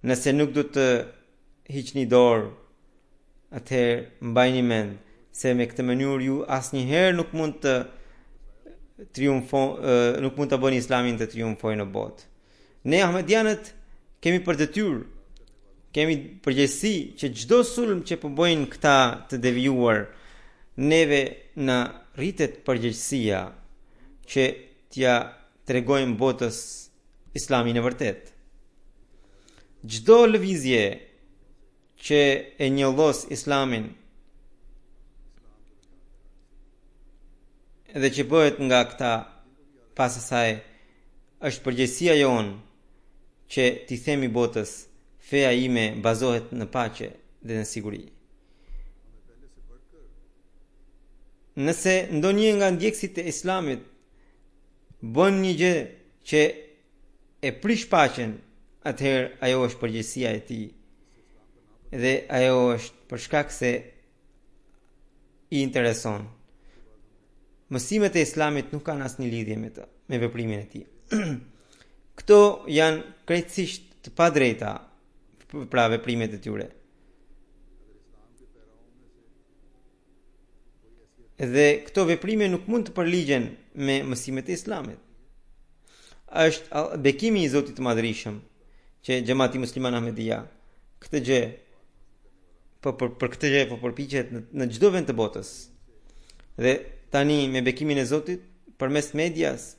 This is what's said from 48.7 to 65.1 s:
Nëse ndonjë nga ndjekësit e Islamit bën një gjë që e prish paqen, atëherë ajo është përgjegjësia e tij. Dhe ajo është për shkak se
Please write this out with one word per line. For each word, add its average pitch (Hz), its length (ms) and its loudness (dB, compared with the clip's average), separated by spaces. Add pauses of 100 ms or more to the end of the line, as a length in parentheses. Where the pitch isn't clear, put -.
Nëse 165 360 0 (200)
ndonjë 196 460 2
nga 196 120 4
ndjekësit 190 460 -4
e 170 140 -6
Islamit 160 540 -4 (1160)
bën 170 400 2
një 190 200 0
gjë 180 120 4 (560)
që 151 120 4 (1040)
e 135 80 -2 (100)
prish 214 280 0
paqen, 127 480 2 (500)
atëherë 135 440 -2 (160)
ajo 127 200 2
është 120 140 -6
përgjegjësia 113 560 -4
e 104 100 -8
tij. 110 180 -10 (1300)
Dhe 127 220 0 (260)
ajo 127 200 4 (160)
është - 340 -12
për 120 160 -10
shkak 147 280 -2
se 127 180 -2 (1800)